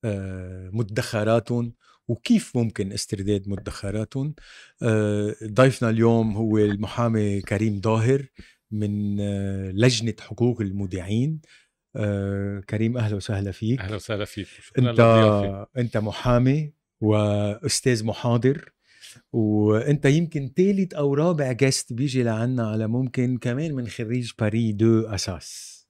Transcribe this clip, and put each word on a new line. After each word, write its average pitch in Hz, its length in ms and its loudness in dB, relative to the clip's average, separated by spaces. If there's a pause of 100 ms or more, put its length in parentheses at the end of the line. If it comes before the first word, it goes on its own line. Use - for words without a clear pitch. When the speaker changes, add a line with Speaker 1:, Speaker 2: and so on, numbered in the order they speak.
Speaker 1:
آه، 92 680 -8
مدخراتهم، 113 1000 -2 (340)
وكيف - 500 0
ممكن 107 340 -2
استرداد 98 580 -4
مدخراتهم. 107 880 -6 (460)
آه، 104 640 0
ضيفنا 120 460 2
اليوم 113 480 4
هو 110 200 2
المحامي 104 840 0
كريم 104 400 -2
ظاهر 113 440 2 (460)
من، 104 480 -2
آه، 98 520 -4
لجنة 110 480 2
حقوق 117 420 -2
المودعين. 101 800 -4 (540)
آه، 101 640 -2 (100)
كريم، 113 280 -2
أهلا 107 180 -2
وسهلا 98 360 -4
فيك. 113 280 -2
Speaker 2:
أهلا 98 160 -8
وسهلا 104 300 -6
فيك. 98 220 -10
شكرًا - 320 -6
Speaker 1:
أنت، 120 200 2
Speaker 2:
للضيافة. 104 680 6 (100)
Speaker 1:
أنت 120 200 -2
محامي 127 760 0 (280)
وأستاذ 107 1040 0
محاضر، 120 680 0 (580)
وأنت 110 720 2
يمكن 143 480 0
تالت 190 400 2
أو 143 200 0
رابع 147 380 0
جيست 131 420 0
بيجي 127 300 -2
لعنا 117 440 0
على 110 200 -2
ممكن، 123 500 -2
كمان 135 360 -4
من 123 140 -6
خريج 117 520 -6
باري 110 320 0
دو 110 300 4
أساس. - 760 -8 (120)